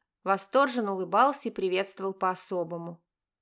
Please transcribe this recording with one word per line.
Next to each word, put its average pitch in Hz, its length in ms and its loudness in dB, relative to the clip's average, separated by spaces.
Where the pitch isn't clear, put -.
восторженно 220 720 2
улыбался 214 560 2
и - 20 -16
приветствовал 190 640 -2
по-особому. 175 920 -4